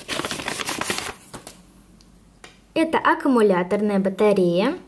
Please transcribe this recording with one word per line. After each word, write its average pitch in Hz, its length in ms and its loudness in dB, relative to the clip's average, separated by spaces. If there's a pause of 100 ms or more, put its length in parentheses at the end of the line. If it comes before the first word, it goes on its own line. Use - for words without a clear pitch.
(2750)
Это 320 240 0
аккумуляторная 208 1000 2
батарея. 196 880 2